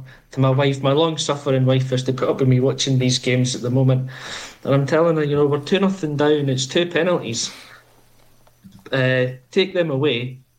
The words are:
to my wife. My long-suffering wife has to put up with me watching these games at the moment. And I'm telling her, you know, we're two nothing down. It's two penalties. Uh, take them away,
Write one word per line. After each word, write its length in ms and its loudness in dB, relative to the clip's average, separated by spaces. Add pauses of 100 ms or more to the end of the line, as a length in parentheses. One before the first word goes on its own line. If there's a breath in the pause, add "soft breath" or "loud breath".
(320 loud breath)
to 80 -4
my 100 4
wife. 320 0
My 100 2
long-suffering 760 0
wife 240 2
has 140 -2
to 80 -2
put 160 -2
up 120 -2
with 80 2
me 120 4
watching 380 0
these 200 0
games 360 0
at 80 -8
the 80 -4
moment. 400 2 (540 loud breath)
And 100 0
I'm 120 2
telling 300 2
her, 80 0
you 120 0
know, 100 4
we're 140 0
two 200 0
nothing 360 -2
down. 320 2
It's 180 0
two 200 0
penalties. 640 -2 (1400 loud breath)
Uh, 340 2 (240)
take 240 0
them 160 0
away, 480 -2 (200)